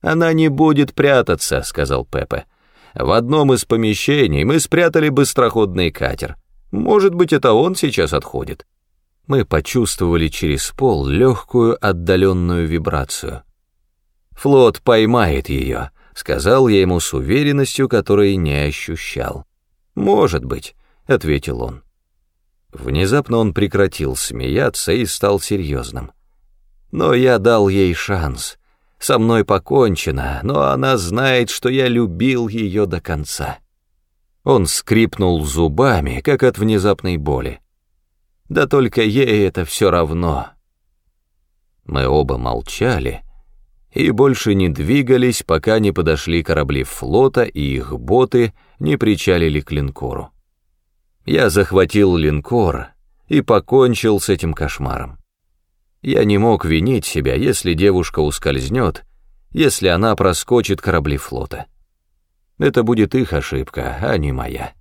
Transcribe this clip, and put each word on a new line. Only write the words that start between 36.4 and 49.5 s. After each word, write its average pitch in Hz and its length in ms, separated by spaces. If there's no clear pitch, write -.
от 123 140
внезапной 101 600
боли. 65 440
«Да 151 180
только 127 340
ей 110 460
это 92 160
всё 95 260
равно». 82 600
Мы 69 220
оба 67 300
молчали 62 880
и - 160
больше 117 420
не 95 140
двигались, 123 760
пока 110 380
не 101 140
подошли 82 500
корабли 73 400
флота 117 600
и - 180
их 67 360
боты 117 560
не 147 200
причалили 87 640